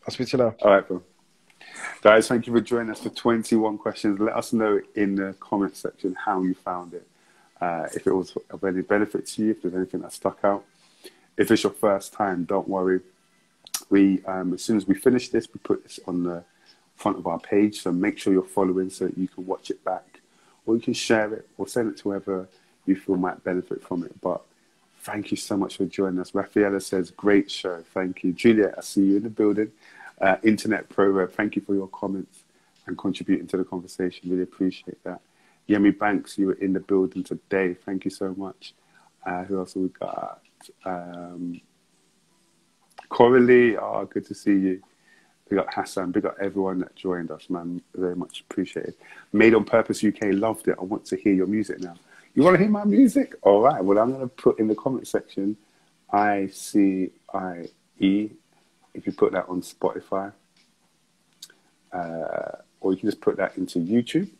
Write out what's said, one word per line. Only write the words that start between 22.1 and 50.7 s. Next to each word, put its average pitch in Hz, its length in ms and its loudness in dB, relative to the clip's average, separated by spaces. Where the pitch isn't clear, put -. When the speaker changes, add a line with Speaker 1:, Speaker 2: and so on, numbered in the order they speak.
Speaker 2:
whoever 95 380 -6
you 95 100 2
feel 95 220 -2
might 90 260 -4
benefit 90 400 -4
from 87 200 -6
it. - 180 -16
But 90 200 -4
thank 107 280 -8
you - 80 -4
so - 200 -6
much 95 200 -4
for 98 80 -2
joining 92 340 -4
us. 92 140 -10
Rafaela 98 460 0
says, 92 320 -4
"Great 101 400 2
show." 87 320 -8
Thank 92 300 -6
you. 92 100 0
Juliet, 107 440 4
I - 40 -14
see - 220 0
you 98 140 4
in 104 60 -2
the 113 60 -6
building. 107 420 0
Uh, 95 240 2
Internet 107 460 2
Pro 98 240 4
Web, 92 200 0
thank 104 220 -4
you 101 60 -2
for - 140 -4
your 98 120 -4
comments 95 520 -8
and 90 100 -8
contributing 90 500 -2
to 95 100 -4
the 92 80 -2
conversation. 90 640 -8
Really 90 140 0
appreciate - 600 -6
that. 90 180 -12
Yemi 101 300 4
Banks, 101 400 -2
you 98 100 0
were 95 60 0
in 95 200 -2
the 95 60 0
building 92 440 0
today. 90 500 -2
Thank 95 320 -8
you 95 60 -4
so 95 260 -8
much. 95 360 -14
Uh, 90 200 -6
who 95 140 -4
else 90 140 -8
have 95 100 -4
we 92 60 -2
got? - 520 -10
Um, 87 760 -10
Coralie, 123 680 6
oh, 104 280 -6
good 98 220 -8
to 101 80 -10
see - 160 -2
you. 95 320 2
Big 101 100 2
up 92 140 -2
Hassan, 92 380 -6
big - 140 0
up - 140 -4
everyone 95 400 -2
that - 160 -8
joined 87 340 -6
us, 78 200 -14
man. 87 320 -6
Very 90 220 -4
much - 260 -10
appreciated. - 520 -6
Made 110 200 8
on 104 120 4
Purpose 110 380 0
U 104 80 4
K, 101 200 -2
loved 104 360 0
it. 92 120 0